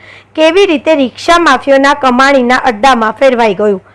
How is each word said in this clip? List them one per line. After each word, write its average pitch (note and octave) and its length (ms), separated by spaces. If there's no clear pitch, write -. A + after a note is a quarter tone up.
કેવી E4 300
રીતે D#4+ 280
રિક્ષા D4+ 440
માફિયાના C#4 560
કમાણીના C4 640
અડ્ડામાં A3+ 560
ફેરવાઈ A#3 420
ગયું? G3+ 260